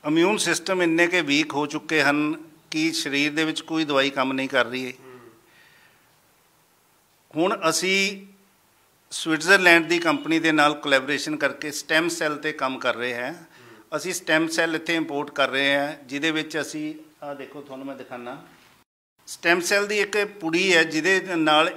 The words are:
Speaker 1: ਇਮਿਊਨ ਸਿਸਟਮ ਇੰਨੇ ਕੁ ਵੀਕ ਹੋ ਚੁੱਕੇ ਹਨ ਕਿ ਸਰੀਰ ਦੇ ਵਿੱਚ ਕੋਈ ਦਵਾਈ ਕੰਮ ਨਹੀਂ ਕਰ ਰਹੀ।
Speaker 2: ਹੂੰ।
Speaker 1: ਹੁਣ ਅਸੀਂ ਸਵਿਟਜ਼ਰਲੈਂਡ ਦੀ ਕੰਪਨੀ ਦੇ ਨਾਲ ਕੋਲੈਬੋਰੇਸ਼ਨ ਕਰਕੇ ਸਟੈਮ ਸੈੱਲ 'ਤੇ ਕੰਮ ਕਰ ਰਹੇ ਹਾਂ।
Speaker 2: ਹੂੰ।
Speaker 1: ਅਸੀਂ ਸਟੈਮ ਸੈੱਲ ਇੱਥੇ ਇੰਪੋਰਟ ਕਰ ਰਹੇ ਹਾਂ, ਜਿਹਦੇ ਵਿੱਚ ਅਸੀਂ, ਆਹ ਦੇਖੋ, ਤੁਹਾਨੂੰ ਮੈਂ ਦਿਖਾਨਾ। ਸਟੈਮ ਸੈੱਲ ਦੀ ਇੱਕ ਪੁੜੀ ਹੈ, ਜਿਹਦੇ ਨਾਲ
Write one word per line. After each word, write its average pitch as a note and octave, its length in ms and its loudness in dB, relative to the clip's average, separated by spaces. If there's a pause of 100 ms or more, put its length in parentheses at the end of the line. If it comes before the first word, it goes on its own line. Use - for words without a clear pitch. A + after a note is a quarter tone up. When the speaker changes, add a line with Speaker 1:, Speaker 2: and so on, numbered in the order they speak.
Speaker 1:
ਇਮਿਊਨ E3+ 300 4
ਸਿਸਟਮ F3+ 460 -2
ਇੰਨੇ E3+ 240 2
ਕੁ F3 160 0
ਵੀਕ D3 320 0
ਹੋ D3 120 0
ਚੁੱਕੇ D3+ 360 -2
ਹਨ D3+ 420 0 (260)
ਕਿ D#3+ 220 -2
ਸਰੀਰ D3 400 0
ਦੇ D#3 120 2
ਵਿੱਚ D#3+ 160 -2
ਕੋਈ D#3+ 240 -2
ਦਵਾਈ C#3 260 2
ਕੰਮ C3+ 220 0
ਨਹੀਂ C3 160 -4
ਕਰ B2+ 180 2
ਰਹੀ। B2+ 260 -8
Speaker 2:
ਹੂੰ। B2+ 280 -20 (2250)
Speaker 1:
ਹੁਣ G3 320 0
ਅਸੀਂ G3 580 0 (840)
ਸਵਿਟਜ਼ਰਲੈਂਡ E3+ 760 4
ਦੀ E3+ 120 2
ਕੰਪਨੀ D#3+ 400 0
ਦੇ D#3 140 2
ਨਾਲ D3+ 220 4
ਕੋਲੈਬੋਰੇਸ਼ਨ C#3+ 600 0
ਕਰਕੇ C#3+ 340 -4
ਸਟੈਮ D#3+ 380 0
ਸੈੱਲ D#3+ 260 -2
'ਤੇ D3+ 180 -6
ਕੰਮ C3 260 -4
ਕਰ A#2+ 180 -2
ਰਹੇ A#2+ 180 -4
ਹਾਂ। B2 180 -8
Speaker 2:
ਹੂੰ। - 640 -16
Speaker 1:
ਅਸੀਂ F3 160 -6
ਸਟੈਮ D#3+ 360 0
ਸੈੱਲ E3 280 0
ਇੱਥੇ D#3+ 180 -2
ਇੰਪੋਰਟ C#3+ 360 -4
ਕਰ C#3 180 0
ਰਹੇ C#3 280 0
ਹਾਂ, C#3+ 180 -2 (100)
ਜਿਹਦੇ C#3+ 260 -4
ਵਿੱਚ D#3 300 -4
ਅਸੀਂ, D3+ 340 -8 (280)
ਆਹ C#3+ 120 -10
ਦੇਖੋ, C3+ 260 -16
ਤੁਹਾਨੂੰ C3+ 260 -16
ਮੈਂ C#3 100 -12
ਦਿਖਾਨਾ। B2 480 -14 (840)
ਸਟੈਮ F3 340 2
ਸੈੱਲ G3+ 260 0
ਦੀ G#3 120 -2
ਇੱਕ G3+ 260 0
ਪੁੜੀ F3 520 0
ਹੈ, E3 80 6
ਜਿਹਦੇ D#3+ 360 0 (160)
ਨਾਲ D#3 400 4